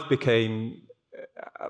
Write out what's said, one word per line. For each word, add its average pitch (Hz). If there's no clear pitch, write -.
became, 113
uh, -